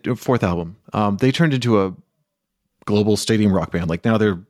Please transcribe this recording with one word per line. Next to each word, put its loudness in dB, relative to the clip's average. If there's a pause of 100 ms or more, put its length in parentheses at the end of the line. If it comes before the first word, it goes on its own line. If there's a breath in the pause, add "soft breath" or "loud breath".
uh, 0
fourth 0
album, -4 (140)
um, 0
they 2
turned 0
into 2
a -6 (920)
global 2
stadium 2
rock -2
band. -4
Like, -6
now 0
they're 0 (100)